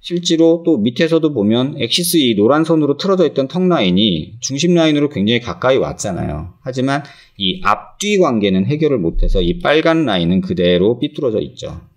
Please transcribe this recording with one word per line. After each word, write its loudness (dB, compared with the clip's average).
실제로 2
또 2
밑에서도 0
보면 0
엑시스 -2
이 2
노란 4
선으로 0
틀어져 0
있던 -2
턱 -2
라인이 0
중심 -2
라인으로 2
굉장히 0
가까이 0
왔잖아요. -6
하지만 -4
이 -4
앞뒤 -2
관계는 2
해결을 0
못해서 0
이 -2
빨간 2
라인은 0
그대로 2
삐뚤어져 -2
있죠. -12